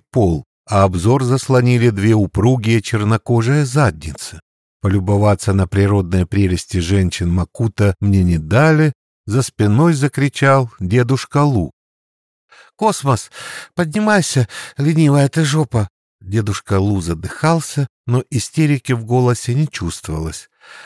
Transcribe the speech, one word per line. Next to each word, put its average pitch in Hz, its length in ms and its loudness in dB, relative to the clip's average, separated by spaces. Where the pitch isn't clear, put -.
пол, 87 320 0
а 98 140 2
обзор 98 400 2
заслонили 123 640 2
две 107 240 2
упругие 110 720 2
чернокожие 117 840 0
задницы. 90 760 -4
Полюбоваться 101 720 0
на 95 140 0
природные 98 600 0
прелести 95 500 -2
женщин 87 540 0
Макута 98 680 -2
мне 98 220 2
не 87 160 2
дали, 151 560 2
за 113 160 -2
спиной 123 540 2
закричал 135 760 0
дедушка 123 640 0
Лу. 120 300 0
«Космос, 139 560 -2
поднимайся, 180 760 0
ленивая 143 500 2
ты 160 160 -2
жопа!» 135 460 -2
Дедушка 98 580 -4
Лу 101 220 0
задыхался, 139 840 -4
но 123 240 -2
истерики 143 600 -2
в 113 140 -2
голосе 123 500 0
не 151 120 0
чувствовалось. - 840 -10